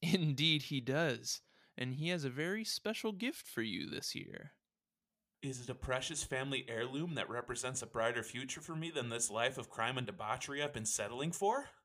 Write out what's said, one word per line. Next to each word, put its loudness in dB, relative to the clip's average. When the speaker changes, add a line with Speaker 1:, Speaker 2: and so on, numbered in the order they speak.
Speaker 1:
Indeed 6
he 0
does, 2
and -2
he 0
has 0
a 0
very 0
special -2
gift -4
for -2
you 0
this -4
year. -10
Speaker 2:
Is -4
it -10
a -2
precious -2
family 0
heirloom -2
that 0
represents -2
a -8
brighter 2
future -6
for -6
me -2
than 0
this 0
life 4
of -6
crime 2
and -2
debauchery -2
I've 0
been -2
settling 0
for? 2